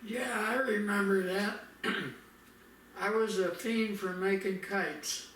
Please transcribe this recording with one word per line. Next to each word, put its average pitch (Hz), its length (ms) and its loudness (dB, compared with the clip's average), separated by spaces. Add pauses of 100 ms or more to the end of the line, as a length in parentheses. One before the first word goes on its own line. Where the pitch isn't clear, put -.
Yeah, 226 460 -2
I 233 60 0
remember 208 680 2
that. 202 380 0 (240)
<clears throat> - 100 0 (1040)
I 196 100 0
was 214 280 2
a 180 120 4
fiend 220 480 0
for 185 140 -2
making 190 480 0
kites. 165 760 -4